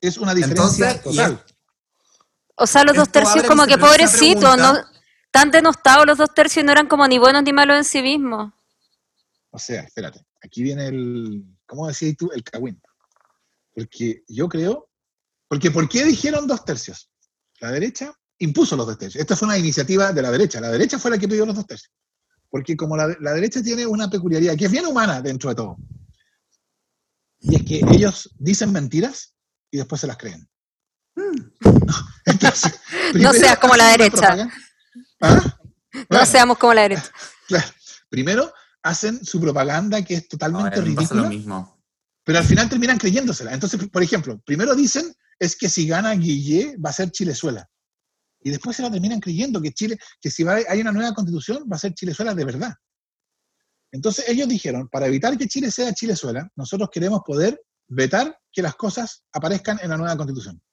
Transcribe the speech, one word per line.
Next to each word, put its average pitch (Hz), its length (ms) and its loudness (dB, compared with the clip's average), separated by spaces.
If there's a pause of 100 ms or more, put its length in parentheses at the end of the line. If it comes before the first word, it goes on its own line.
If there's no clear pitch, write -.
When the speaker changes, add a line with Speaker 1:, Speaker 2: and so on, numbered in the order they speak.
Speaker 1:
Es 175 160 -4
una 196 180 -4
diferencia 180 580 2
Speaker 2:
Entonces, - 200 -8
y 151 40 -2
Speaker 1:
total. 180 300 0
Speaker 2:
es- - 80 -20 (1000)
Speaker 3:
O - 120 0
sea, 285 180 6
los 285 100 6
dos 294 140 6
Speaker 2:
esto - 100 -10
Speaker 3:
tercios 208 180 4
Speaker 2:
abre 233 120 2
Speaker 3:
como 294 160 8
Speaker 2:
mi 277 40 0
Speaker 3:
que 208 100 6
Speaker 2:
próxima 294 180 10 (100)
Speaker 3:
pobrecito, 339 340 4
Speaker 2:
pregunta. 262 340 6
Speaker 3:
¿no? - 140 -6 (440)
Tan 285 180 6
denostados 302 560 6
los 294 120 2
dos 302 160 2
tercios 311 300 4
no 285 80 4
eran 294 140 6
como 285 220 4
ni 254 100 4
buenos 269 240 6
ni 277 100 0
malos 285 260 4
en 294 60 0
sí 285 180 -2
mismos. 254 500 -4 (1000)
Speaker 1:
O - 80 -18
sea, 110 240 -10
espérate, - 420 -16 (180)
aquí 117 200 -10
viene 139 240 -6
el, 120 580 -8 (220)
¿cómo 151 220 -10
decías 156 280 -6
tú? 175 160 -8
El 123 120 -12
cagüín. 113 360 -12 (920)
Porque 113 540 -10
yo 135 200 -6
creo, 175 400 -6 (600)
porque 151 220 -2
¿por 160 180 -2
qué 247 160 -2
dijeron 294 420 0
dos 247 180 -4
tercios? - 440 -10 (520)
La 117 100 -10
derecha 247 420 -8 (260)
impuso 175 380 -2
los 120 100 -4
dos 110 120 -10
tercios. - 220 -12
Esta 226 160 -2
fue 214 100 -4
una 208 100 -2
iniciativa 185 560 0
de 151 80 -2
la 127 120 -2
derecha. 151 280 -2
La 117 100 -8
derecha 202 280 -2
fue 240 140 -4
la 220 60 -2
que 202 100 -4
pidió 214 180 -2
los 220 80 -6
dos 208 120 -10
tercios. - 260 -20 (580)
Porque 139 260 -6
como 156 200 -6
la, 156 240 -2
la 143 120 -6
derecha 214 300 -4
tiene 233 240 -4
una 214 240 -4
peculiaridad 170 460 -2
que 156 100 -2
es 185 40 0
bien 277 160 0
humana 220 360 -2
dentro 135 260 -6
de 123 80 -4
todo, 104 200 -10 (1600)
y 151 180 0
es 151 60 0
que 156 140 -4 (180)
ellos 196 440 0
dicen 196 340 -2
mentiras 165 640 -4 (360)
y 143 80 -8
después 139 220 -8
se - 60 -8
las 117 100 -10
creen. 82 320 -18 (680)
Speaker 2:
Mm. 339 340 -8 (100)
Speaker 1:
<laughs> - 680 2
Entonces, - 460 0 (340)
Speaker 3:
No 330 60 -2
Speaker 1:
primero 269 200 6
Speaker 3:
seas 240 260 6
como 254 180 6
la 226 120 8
Speaker 1:
hacen 226 120 8
una 226 40 6
Speaker 3:
derecha. 208 120 2
Speaker 1:
propaganda. 202 380 2 (680)
¿Ah? - 380 4 (340)
Speaker 3:
No 262 160 -14
Speaker 1:
Bueno. 247 180 4
Speaker 3:
seamos 240 320 6
como 240 160 6
la 220 80 6
derecha. 196 280 -2 (360)
Speaker 1:
Claro. 170 220 -2 (400)
Primero 196 440 -2 (300)
hacen 214 420 -4
su 175 160 -6
propaganda 160 640 -2
que 180 100 -8
es 165 140 -8
totalmente 156 520 -6
Speaker 2:
Ahora 107 100 -2
me 110 60 -2
pasa 156 180 -2
lo 107 80 0
Speaker 1:
ridícula, 107 60 -2
Speaker 2:
mismo. 104 540 -12 (420)
Speaker 1:
pero 160 160 0
al 165 40 0
final 226 240 4
terminan 240 300 0
creyéndosela. 190 560 -2
Entonces, 185 340 -6
por 185 140 -2
ejemplo, 151 420 -4
primero 220 300 -2
dicen, 285 380 -2 (260)
"Es 170 180 -4
que 208 120 -6
si 165 180 -2
gana 190 280 -2
Guille 165 720 -2
va 147 60 -6
a - 20 -10
ser 185 180 -6
Chilezuela". 139 580 -8 (720)
Y 139 100 -10
después 226 260 -10
se 262 60 -10
la 240 80 -6
terminan 208 300 -4
creyendo, 190 420 -6
que 151 100 -8
Chile, 220 260 -8 (220)
que 147 100 -8
si 165 140 -4
va, 190 140 0 (100)
hay 196 120 -2
una 226 120 -4
nueva 220 220 -4
constitución, 202 560 -6
va 175 60 -6
a 156 40 -10
ser 185 140 -8
Chilezuela 196 400 -6
de 165 100 -4
verdad. 135 300 -8 (1160)
Entonces 202 360 -6
ellos 247 200 -2
dijeron, 135 400 -6
"Para 135 180 -4
evitar 135 320 -2
que 269 80 -6
Chile 262 240 -6
sea 247 240 -6
Chilezuela, 156 600 -8
nosotros 196 360 -8
queremos 190 320 -4
poder 165 360 -2 (280)
vetar 160 480 -2 (160)
que 190 100 -6
las 156 120 -6
cosas 226 480 -10 (100)
aparezcan 190 500 -6
en 175 80 -8
la 160 60 -6
nueva 165 200 -6
constitución. 127 440 -10 (120)